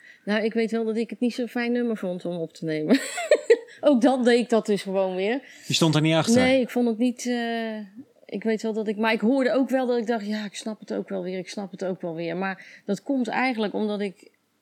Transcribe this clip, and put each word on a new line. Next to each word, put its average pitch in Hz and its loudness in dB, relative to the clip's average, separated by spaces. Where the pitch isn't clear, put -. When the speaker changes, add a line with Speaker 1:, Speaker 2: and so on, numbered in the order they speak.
Speaker 1:
Nou, 208 0
ik 220 -2
weet 226 -2
wel 226 -2
dat 220 -2
ik 226 -2
het 208 -12
niet 247 0
zo'n 247 -4
fijn 240 -4
nummer 240 0
vond 185 -6
om 175 -4
op 165 -6
te - -10
nemen. 156 2
<laughs> - 0
Ook 269 6
dan 254 4
deed 240 6
ik 226 -2
dat 214 2
dus 202 2
gewoon 190 -2
weer. 208 0
Speaker 2:
Je 143 -2
stond 160 4
er 151 2
niet 160 4
achter? 226 4
Speaker 1:
Nee, 262 4
ik 226 -2
vond 247 0
het 226 0
niet, 247 -2
eh, 233 -4
ik 196 -6
weet 220 0
wel 220 -2
dat 208 -4
ik, 214 -2
maar 220 2
ik 226 0
hoorde 247 2
ook 254 2
wel 254 0
dat 240 0
ik 220 -2
dacht, 226 -2
"Ja, 214 -4
ik 202 -12
snap 220 -10
het - -10
ook 202 -6
wel 190 -6
weer, 185 -6
ik 180 -8
snap 196 -10
het 190 -8
ook 185 -6
wel 165 -6
weer." 165 -6
Maar 190 -8
dat 202 -4
komt 262 -2
eigenlijk 226 -2
omdat 208 -2
ik, 196 -8